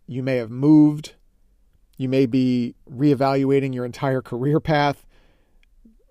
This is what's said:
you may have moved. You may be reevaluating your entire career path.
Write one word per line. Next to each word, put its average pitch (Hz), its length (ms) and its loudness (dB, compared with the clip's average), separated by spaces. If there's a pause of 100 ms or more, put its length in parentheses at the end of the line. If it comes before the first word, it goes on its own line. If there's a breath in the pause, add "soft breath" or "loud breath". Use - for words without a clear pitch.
you 131 160 -8
may 131 140 -2
have 113 140 -4
moved. 151 680 4 (840)
You 131 100 -6
may 135 160 2
be 123 520 -2 (140)
reevaluating 135 840 0
your 123 100 -6
entire 131 380 -4
career 143 360 -2
path. 147 460 -2 (1080)